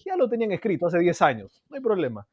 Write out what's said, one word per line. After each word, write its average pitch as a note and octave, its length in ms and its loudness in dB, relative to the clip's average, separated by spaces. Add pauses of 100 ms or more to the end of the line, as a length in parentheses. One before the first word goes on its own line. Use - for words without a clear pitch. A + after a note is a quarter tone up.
Ya F#4+ 120 -4
lo C4+ 120 2
tenían A3+ 240 -2
escrito E3+ 340 -2
hace E3+ 120 2
diez E3+ 240 2
años, A2+ 480 0
no C#4 60 -12
hay C4+ 60 -10
problema. D#3 500 -2